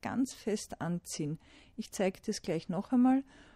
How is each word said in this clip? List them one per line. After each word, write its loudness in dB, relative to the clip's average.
ganz -2
fest -4
anziehen. -4
Ich -10
zeige 0
das -4
gleich -4
noch -4
einmal. 6